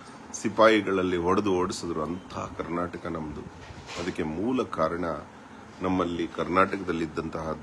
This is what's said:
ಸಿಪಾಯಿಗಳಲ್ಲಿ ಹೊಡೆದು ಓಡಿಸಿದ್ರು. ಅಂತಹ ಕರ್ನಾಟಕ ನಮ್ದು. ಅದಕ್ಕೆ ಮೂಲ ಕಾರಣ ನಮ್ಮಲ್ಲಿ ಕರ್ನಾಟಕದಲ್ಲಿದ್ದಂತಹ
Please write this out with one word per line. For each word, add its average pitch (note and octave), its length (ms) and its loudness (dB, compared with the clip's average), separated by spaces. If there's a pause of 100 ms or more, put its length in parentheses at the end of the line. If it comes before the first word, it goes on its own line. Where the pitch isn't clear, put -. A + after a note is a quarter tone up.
(340)
ಸಿಪಾಯಿಗಳಲ್ಲಿ G2 840 6
ಹೊಡೆದು F#2 360 4
ಓಡಿಸಿದ್ರು. F2 480 0
ಅಂತಹ F#2 560 -6
ಕರ್ನಾಟಕ E2+ 480 -4
ನಮ್ದು. D#2 360 -6 (600)
ಅದಕ್ಕೆ F2+ 220 -2
ಮೂಲ G#2 400 0
ಕಾರಣ E2+ 420 0 (760)
ನಮ್ಮಲ್ಲಿ F2 460 2
ಕರ್ನಾಟಕದಲ್ಲಿದ್ದಂತಹ E2 1400 0